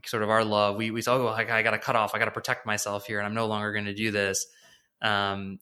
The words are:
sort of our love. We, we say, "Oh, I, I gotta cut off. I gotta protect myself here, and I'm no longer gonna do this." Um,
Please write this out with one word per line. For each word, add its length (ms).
sort 180
of 60
our 140
love. 320
We, 140
we 100
say, 120
"Oh, 160
I, 300
I 40
gotta 160
cut 180
off. 180
I 40
gotta 140
protect 340
myself 400
here, 120
and 80
I'm 80
no 120
longer 260
gonna 220
do 160
this." 360
Um, 600